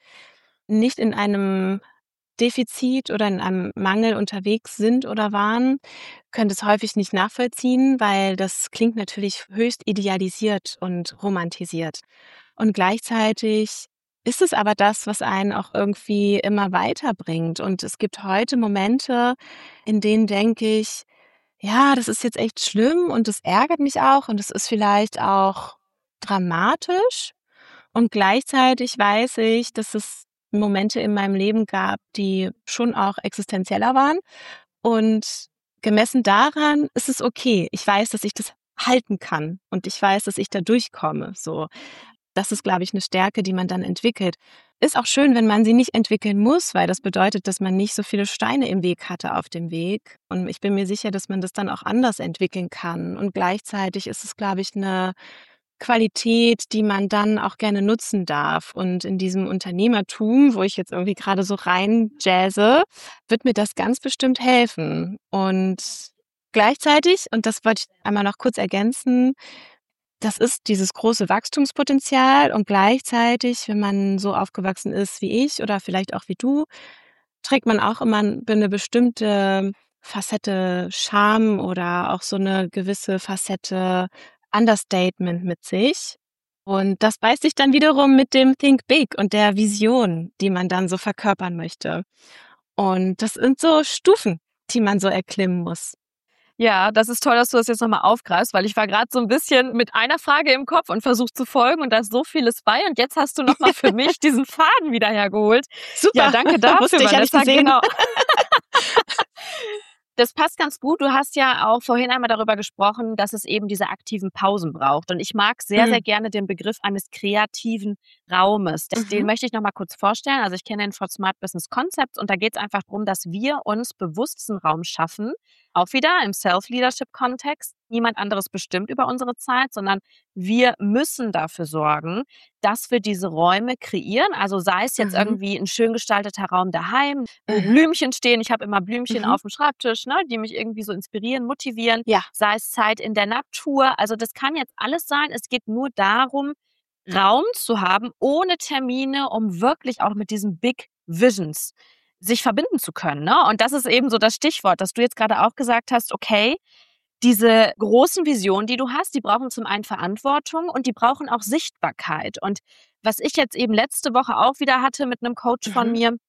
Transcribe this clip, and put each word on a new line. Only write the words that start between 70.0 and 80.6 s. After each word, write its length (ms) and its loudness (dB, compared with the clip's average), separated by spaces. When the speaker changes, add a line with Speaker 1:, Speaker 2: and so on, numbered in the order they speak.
Speaker 1:
das 160 -2
ist 300 -2
dieses 260 0
große 360 0
Wachstumspotenzial 1200 2
und 140 -2
gleichzeitig, 1000 2
wenn 120 -2
man 400 0
so 160 -2
aufgewachsen 580 -4
ist 280 -4
wie 240 0
ich 180 -4
oder 160 -2
vielleicht 340 -6
auch 140 -8
wie 100 -6
du, 280 0
trägt 240 0
man 140 4
auch 220 0
immer 180 2
eine 500 0
bestimmte 1000 0
Facette 920 -4